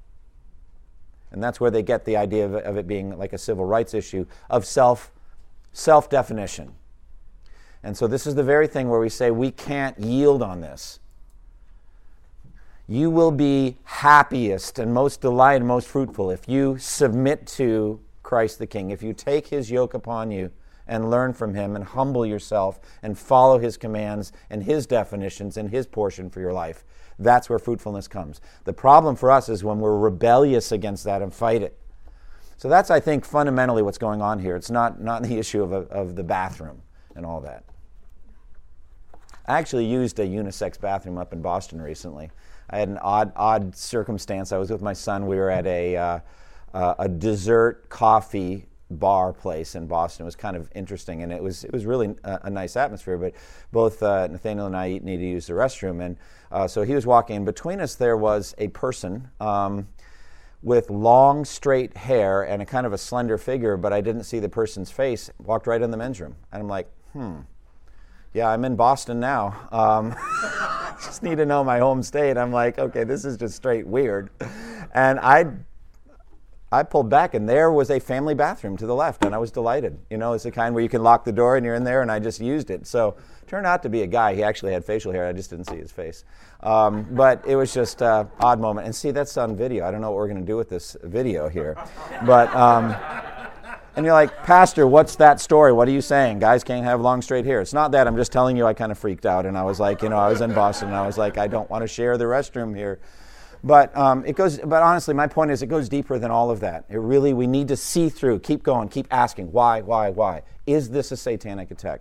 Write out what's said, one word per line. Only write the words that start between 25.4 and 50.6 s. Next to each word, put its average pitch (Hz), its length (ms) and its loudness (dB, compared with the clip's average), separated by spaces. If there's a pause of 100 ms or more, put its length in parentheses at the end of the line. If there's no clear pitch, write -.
and 107 140 -8
his 123 160 -4
portion 92 420 -6
for 92 120 -14
your 90 120 -4
life. 82 320 -10 (340)
That's 120 300 4
where 117 100 0
fruitfulness 104 500 -8
comes. 80 320 -14 (240)
The 127 80 -4
problem 143 420 8
for 127 160 4
us 135 180 6
is 104 140 -4
when 107 160 -4
we're 107 200 2
rebellious 117 760 4
against 101 320 -4
that 98 180 -2
and 95 100 -8
fight 113 300 0
it. - 160 -10 (800)
So - 120 -8
that's, 185 220 6
I 160 80 6
think, 143 280 -2
fundamentally 127 560 0
what's 101 160 -4
going 107 240 -4
on 104 160 -2
here. 92 180 -4
It's 92 140 -10
not, 117 320 -2
not 117 200 -6
the 117 160 -4
issue 107 240 -4
of, 90 100 -6
of 92 440 -8
the 92 80 -8
bathroom 80 560 -6 (340)
and 85 120 -14
all 82 160 -10
that. 65 220 -16 (1900)
I 143 80 0
actually 123 280 -2
used 123 340 -2
a 104 40 -2
unisex 95 560 -8
bathroom 95 380 -6
up 90 140 -12
in 85 100 -12
Boston 87 400 -6
recently. 78 480 -14 (400)
I 98 80 -6
had 104 100 -2
an 98 100 -8
odd, 101 360 0
odd 104 420 0
circumstance. 101 760 -6
I 95 60 0
was 95 120 -4
with 107 120 -6
my 104 100 -4
son. 98 340 -6
We 95 100 -2
were 95 140 0
at 90 160 0
a, 87 300 -2
uh, 87 240 -2 (520)
uh, 90 280 0
a 98 80 -2
dessert 107 800 0
coffee 104 800 0 (240)
bar 92 420 0
place 82 420 -10
in 82 120 -12
Boston. 85 380 -4
It - 20 -12
was 85 100 -12
kind 98 200 -10
of 80 180 -12